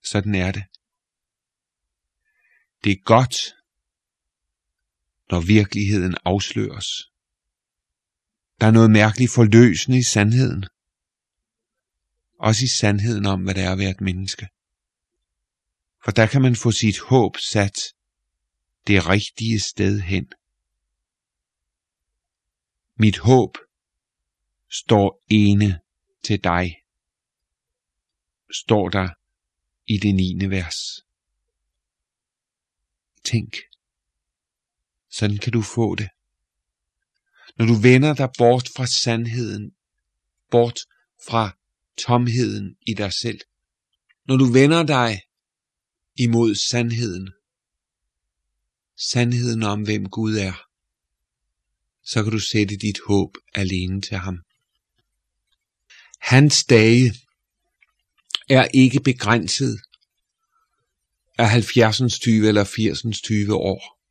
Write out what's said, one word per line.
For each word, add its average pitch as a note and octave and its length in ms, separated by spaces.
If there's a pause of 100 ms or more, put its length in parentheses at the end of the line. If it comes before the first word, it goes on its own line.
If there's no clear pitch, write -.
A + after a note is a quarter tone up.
Sådan G2+ 300
er F#2 180
det. G2 120 (2250)
Det G2+ 80
er F#2+ 120
godt, B2 320 (1900)
når F2 100
virkeligheden G2+ 760 (100)
afsløres. G2+ 640 (1700)
Der A2 60
er A2 40
noget A2+ 200
mærkeligt G#2+ 440
forløsende A#2 640
i B2+ 40
sandheden. G#2+ 640 (1700)
Også A2 260
i B2 40
sandheden G#2 580
om, F#2+ 160
hvad F#2+ 120
det F#2 80
er F#2 100
at F#2+ 60
være G2 120
et F#2+ 100
menneske. F#2+ 480 (1600)
For - 60
der A2+ 160
kan C3+ 160
man B2+ 140
få A#2 160
sit G#2+ 260
håb B2 380
sat - 420 (1080)
det F#2+ 200
rigtige G#2 540
sted G2+ 400
hen. F#2 320 (2750)
Mit G#2+ 220
håb B2 380 (1120)
står - 600
ene G2+ 500 (440)
til G2+ 200
dig, F2 320 (1800)
står G#2 340
der F#2 200 (800)
i G#2 120
det G2+ 160
niende F#2 360
vers. F#2 260 (2500)
Tænk, - 320 (1500)
sådan G#2 280
kan A2 140
du A#2 100
få G#2 320
det. G#2 140 (1500)
Når A2+ 100
du A#2 80
vender B2+ 400
dig C3+ 240
bort B2 380
fra B2+ 100
sandheden, A#2 840 (800)
bort A#2+ 280 (480)
fra A2+ 300 (400)
tomheden A2+ 800 (100)
i A2+ 80
dig G2 180
selv, - 280 (840)
når C3 120
du C3 80
vender C#3 380
dig B2 380 (960)
imod A#2 380
sandheden, A#2 760 (1700)
sandheden A#2+ 680
om, G#2 200
hvem G2+ 280
Gud A2 260
er, F#2+ 320 (1400)
så - 180
kan G#2+ 100
du A2 60
sætte G#2 380
dit G#2 300
håb G2+ 300 (180)
alene F#2 460
til G2 160
ham. F#2 220 (1800)
Hans C#3 440
dage A#2 500 (1300)
er C3 260
ikke B2+ 260
begrænset A#2 800 (1600)
af A#2 120
halvfjerdsens A#2 680
tyve A2 300
eller G#2 160
firsens A2 560
tyve G#2 340
år. - 440 (120)